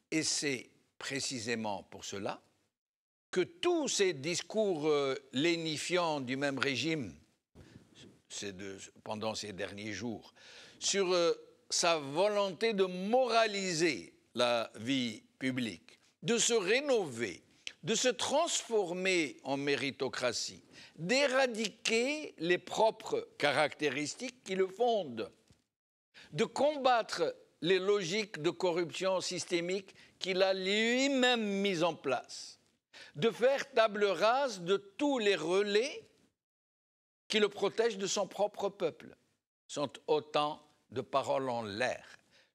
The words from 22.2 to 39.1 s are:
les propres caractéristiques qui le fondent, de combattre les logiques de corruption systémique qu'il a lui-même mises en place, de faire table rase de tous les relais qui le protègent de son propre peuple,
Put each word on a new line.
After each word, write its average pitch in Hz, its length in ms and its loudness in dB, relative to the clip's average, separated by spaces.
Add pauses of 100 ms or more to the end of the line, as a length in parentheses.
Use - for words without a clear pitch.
les 175 180 2
propres 190 680 -2 (100)
caractéristiques 147 1080 -2
qui 185 120 -6
le 190 120 2
fondent, 185 640 -2 (1000)
de 156 120 0
combattre 247 920 2 (260)
les 185 180 4
logiques 196 640 0
de 151 80 2
corruption 175 720 0
systémique 180 720 -4 (240)
qu'il 185 240 0
a 190 120 4
lui-même 233 880 2
mises 196 400 0
en 165 120 2
place, - 640 -6 (560)
de 156 140 0
faire 247 420 0
table 214 340 2
rase 208 560 2
de 175 160 2
tous 277 420 -2
les 202 160 2
relais 202 760 0 (1160)
qui 214 120 2
le 208 80 4
protègent 202 500 -2
de 190 100 -4
son 190 200 -2
propre 202 420 -2
peuple, 147 460 -8 (520)